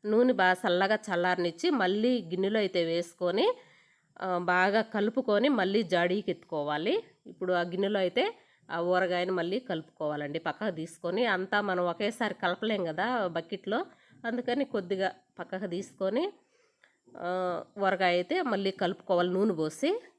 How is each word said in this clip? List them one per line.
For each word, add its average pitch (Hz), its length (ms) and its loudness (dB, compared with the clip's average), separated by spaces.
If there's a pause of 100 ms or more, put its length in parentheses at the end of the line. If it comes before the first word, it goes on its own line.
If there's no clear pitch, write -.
నూనె 240 300 4
బాగా 185 200 6
చల్లగా 190 420 2
చల్లారనిచ్చి 180 720 0
మళ్ళీ 220 520 2
గిన్నెలో 190 380 -2
అయితే 185 240 0
వేసుకొని, 175 640 0 (760)
ఆ, 180 160 -2
బాగా 185 440 4
కలుపుకొని 220 680 2
మళ్ళీ 208 340 2
జాడీకి 180 480 0
ఎత్తుకోవాలి. 160 720 -2 (220)
ఇప్పుడు 180 280 -4
ఆ 175 80 2
గిన్నెలో 196 380 -2
అయితే 190 240 0 (460)
ఆ 165 100 -6
ఊరగాయని 180 520 2
మళ్ళీ 180 280 -2
కలుపుకోవాలండి 151 800 -6
పక్కకు 180 360 -4
తీసుకొని. 175 500 -4
అంతా 196 360 0
మనం 180 280 0
ఒకేసారి 208 440 -4
కలపలేం 196 520 -2
కదా 196 420 -2
బకెట్లో, 175 520 -4 (460)
అందుకని 247 400 -2
కొద్దిగా 190 460 -2 (280)
పక్కకు 185 280 -8
తీసుకొని, 196 560 -2 (920)
ఆ, 175 120 -6 (500)
ఊరగాయ 190 340 2
అయితే 180 280 0
మళ్ళీ 202 300 0
కలుపుకోవాలి 180 580 0
నూనె 190 240 2
పోసి. 156 380 -2 (280)